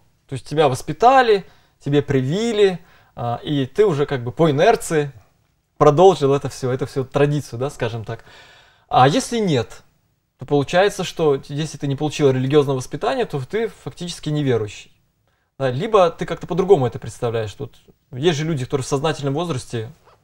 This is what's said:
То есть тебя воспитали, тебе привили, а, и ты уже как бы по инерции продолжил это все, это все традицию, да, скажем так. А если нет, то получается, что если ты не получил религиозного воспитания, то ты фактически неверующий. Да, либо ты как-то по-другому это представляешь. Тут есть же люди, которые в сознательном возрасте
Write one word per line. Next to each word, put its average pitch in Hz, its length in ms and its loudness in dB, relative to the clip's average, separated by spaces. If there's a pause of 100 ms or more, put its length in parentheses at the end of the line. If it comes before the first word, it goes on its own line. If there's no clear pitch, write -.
(280)
То 139 60 -12
есть - 120 -12
тебя 147 220 2
воспитали, 220 800 2 (340)
тебе 143 200 0
привили, 185 800 0 (380)
а, 120 260 -6
и 139 240 -4
ты - 200 2
уже 147 200 0
как 131 160 -4
бы 120 80 -8
по 165 220 2
инерции 151 580 2 (680)
продолжил 147 560 6
это 139 160 -2
все, 123 220 -6
это 131 160 -4
все 135 180 -6
традицию, 143 540 -2
да, 135 100 -4
скажем 113 360 -8
так. 113 200 -12 (640)
А - 200 4
если 240 300 -2
нет, 156 440 -2 (560)
то 131 80 -14
получается, 175 560 0
что 147 460 0
если 147 300 -8
ты 143 100 -6
не 135 80 -2
получил 147 340 0
религиозного 131 460 2
воспитания, 220 500 -4
то 143 140 -6
ты 214 280 -4
фактически - 600 -12
неверующий. 123 600 -4 (680)
Да, 135 120 -2
либо 180 400 2
ты - 160 -10
как-то - 200 -8
по-другому 175 400 4
это 120 140 -6
представляешь. 113 540 -6
Тут - 200 -14 (380)
есть 139 260 0
же 156 60 -4
люди, 151 200 -4
которые 131 200 -4
в - 20 -12
сознательном 139 480 -2
возрасте 135 560 -6 (340)